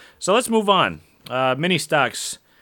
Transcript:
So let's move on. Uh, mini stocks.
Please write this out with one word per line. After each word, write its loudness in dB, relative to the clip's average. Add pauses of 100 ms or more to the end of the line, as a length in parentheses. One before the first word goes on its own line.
(180)
So 0
let's 0
move 2
on. 2 (280)
Uh, 0
mini 0
stocks. -2 (240)